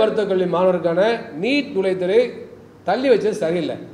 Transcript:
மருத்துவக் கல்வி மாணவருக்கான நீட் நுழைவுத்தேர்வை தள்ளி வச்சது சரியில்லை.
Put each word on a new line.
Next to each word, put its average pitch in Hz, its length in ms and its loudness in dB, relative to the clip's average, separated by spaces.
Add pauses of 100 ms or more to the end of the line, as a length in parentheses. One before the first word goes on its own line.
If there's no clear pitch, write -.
மருத்துவக் 208 320 0
கல்வி 185 240 0
மாணவருக்கான 175 460 2 (400)
நீட் 269 340 0
நுழைவுத்தேர்வை 190 460 2 (680)
தள்ளி 254 240 0
வச்சது 196 320 0
சரியில்லை. 160 320 -2 (180)